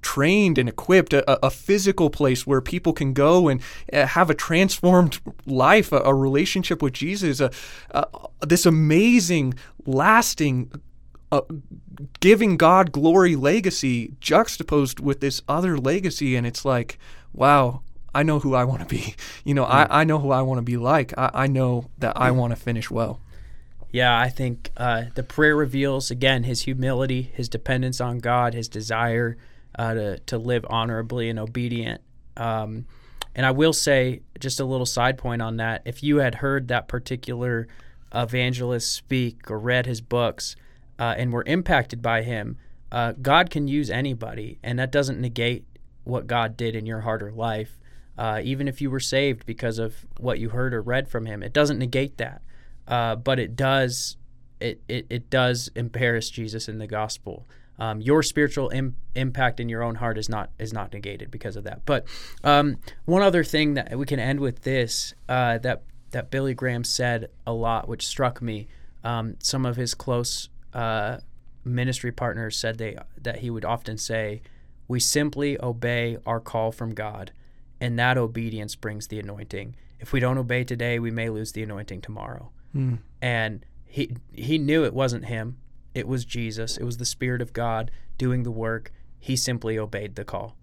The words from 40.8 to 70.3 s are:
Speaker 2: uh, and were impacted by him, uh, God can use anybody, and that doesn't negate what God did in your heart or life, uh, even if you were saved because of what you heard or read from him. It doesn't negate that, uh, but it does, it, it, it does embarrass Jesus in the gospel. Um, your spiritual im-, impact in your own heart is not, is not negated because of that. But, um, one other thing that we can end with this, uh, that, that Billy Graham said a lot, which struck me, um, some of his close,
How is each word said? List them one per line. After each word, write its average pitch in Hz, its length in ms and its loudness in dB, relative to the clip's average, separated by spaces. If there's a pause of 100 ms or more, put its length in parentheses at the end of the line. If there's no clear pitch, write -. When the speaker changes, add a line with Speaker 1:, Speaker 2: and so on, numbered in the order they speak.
Speaker 2:
uh, 117 180 0
and 123 160 -2
were 120 140 -2
impacted 147 560 0
by 113 200 0
him, 117 360 -6 (340)
uh, 117 200 -2 (100)
God 160 280 4
can 147 160 -2
use 139 240 -2
anybody, 113 720 -6
and 123 160 -4
that 131 140 -2
doesn't 143 280 0
negate 120 440 -2 (400)
what 120 220 -6
God 113 320 0
did 113 180 -4
in 107 80 -6
your 110 160 -6
heart 110 220 -2
or 104 100 -10
life, 110 460 -4 (400)
uh, 110 260 -2
even 135 240 -2
if 131 140 -6
you - 80 -2
were 131 100 -4
saved 131 460 0
because 113 320 -6
of 113 260 -6 (140)
what 120 200 -2
you 110 120 -4
heard 123 240 -2
or 113 80 -4
read 123 260 -2
from 113 160 -4
him. 104 180 -8
It 101 120 -8
doesn't 147 240 4
negate 131 400 -2
that, 123 240 -8 (440)
uh, 117 300 0
but 127 220 0
it 117 180 -4
does, 131 600 0 (400)
it, - 300 -6
it, 123 200 -6
it 120 220 -8
does 123 440 2
embarrass 117 540 -2
Jesus 110 400 -8
in 110 100 -8
the 107 80 -10
gospel. 107 640 -8 (300)
Um, 110 240 -4
your 147 200 4
spiritual 143 460 0
im-, 131 280 -2 (180)
impact 127 440 0
in 120 120 -4
your 113 120 -4
own 117 120 -2
heart 113 240 -2
is 104 100 -4
not, 107 300 -4
is 110 120 -8
not 104 220 -8
negated 101 380 -10
because 104 260 -10
of - 80 -10
that. - 220 -10
But, 139 180 0 (400)
um, 143 320 4 (300)
one 185 160 4
other 175 200 6
thing 151 320 0
that - 240 -4
we 139 60 -4
can 135 160 -2
end 135 200 -2
with 131 240 -4
this, 131 500 -2 (160)
uh, 123 280 2
that, 123 260 -4 (260)
that 123 200 -8
Billy 135 220 -2
Graham 120 320 -4
said 120 460 -2 (160)
a 117 80 -4
lot, 113 340 -2
which 113 180 -8
struck 123 360 -2
me, 110 260 -8 (340)
um, 113 400 -4
some 131 220 -2
of 120 120 -2
his 120 180 -4
close, - 560 -4 (220)